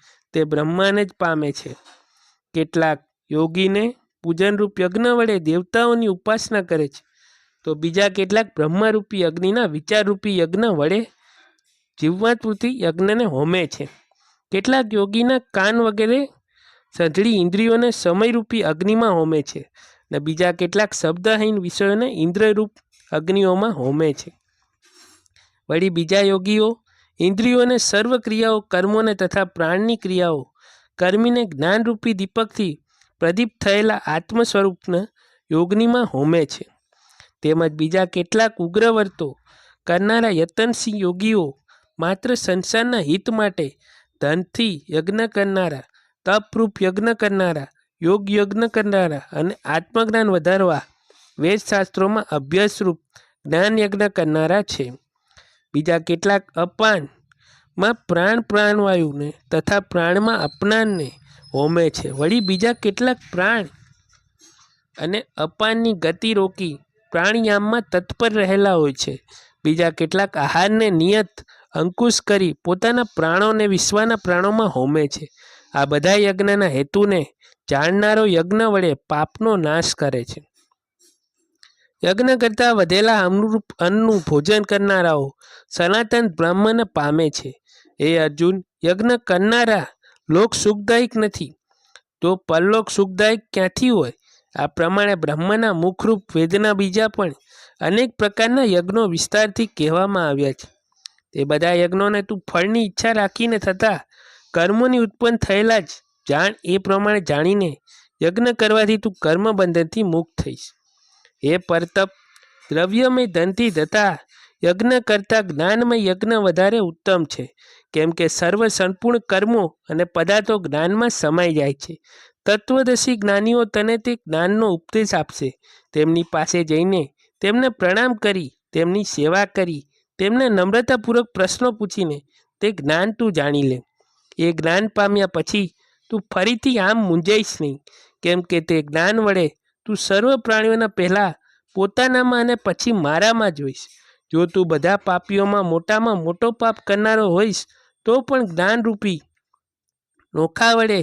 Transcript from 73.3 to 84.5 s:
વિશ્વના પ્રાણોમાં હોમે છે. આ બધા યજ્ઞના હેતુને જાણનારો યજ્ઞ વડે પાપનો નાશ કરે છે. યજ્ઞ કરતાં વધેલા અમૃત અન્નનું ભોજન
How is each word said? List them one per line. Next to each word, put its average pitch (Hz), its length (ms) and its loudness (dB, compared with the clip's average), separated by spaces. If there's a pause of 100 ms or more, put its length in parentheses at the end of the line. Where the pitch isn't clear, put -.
વિશ્વના 214 580 0
પ્રાણોમાં 190 460 0
હોમે 143 380 0
છે. - 160 -10 (500)
આ 139 120 0
બધા 151 320 2
યજ્ઞના 202 560 0
હેતુને 190 460 0 (480)
જાણનારો 202 580 2
યજ્ઞ 185 380 2
વડે 190 280 2 (120)
પાપનો 156 520 -2
નાશ 160 380 0
કરે 131 300 -4
છે. - 160 -16 (1600)
યજ્ઞ 226 340 2
કરતાં 233 400 2
વધેલા 202 440 2
અમૃત 208 480 0 (100)
અન્નનું 208 420 2
ભોજન 160 440 0